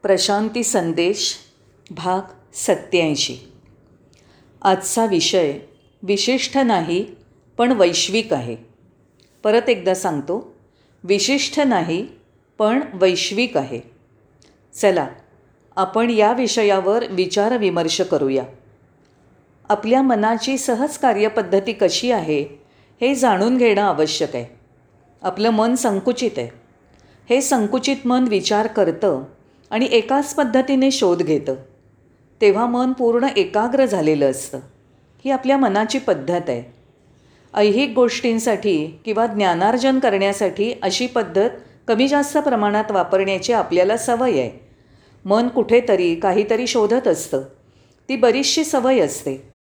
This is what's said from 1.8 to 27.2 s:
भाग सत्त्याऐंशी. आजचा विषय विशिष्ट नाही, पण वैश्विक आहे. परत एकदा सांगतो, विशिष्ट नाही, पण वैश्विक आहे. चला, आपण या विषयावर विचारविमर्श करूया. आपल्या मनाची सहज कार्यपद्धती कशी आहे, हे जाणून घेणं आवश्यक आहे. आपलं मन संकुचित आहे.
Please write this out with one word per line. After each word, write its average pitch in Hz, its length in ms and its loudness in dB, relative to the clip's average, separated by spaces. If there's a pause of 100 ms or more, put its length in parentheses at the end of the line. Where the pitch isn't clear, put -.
भाग 180 300 -4 (340)
सत्त्याऐंशी. 160 840 0 (1300)
आजचा 190 440 0
विषय 165 520 0 (440)
विशिष्ट 247 560 -2
नाही, 190 480 0 (520)
पण 240 140 2
वैश्विक 190 640 2
आहे. 120 220 -6 (840)
परत 226 280 2
एकदा 185 240 0
सांगतो, 165 600 -6 (500)
विशिष्ट 254 560 0
नाही, 190 460 0 (520)
पण 220 220 2 (140)
वैश्विक 190 640 0
आहे. 131 240 -4 (960)
चला, 180 320 0 (680)
आपण 220 340 0
या 214 220 4
विषयावर 214 800 0
विचारविमर्श 185 880 0
करूया. 135 440 0 (1200)
आपल्या 220 340 2
मनाची 233 560 0
सहज 269 400 -2
कार्यपद्धती 208 720 0
कशी 202 380 0
आहे, 156 360 -2 (540)
हे 262 140 2
जाणून 233 420 2
घेणं 220 260 4
आवश्यक 156 540 0
आहे. 117 220 -10 (640)
आपलं 202 280 0
मन 226 240 2
संकुचित 240 640 -2
आहे. - 300 -10 (640)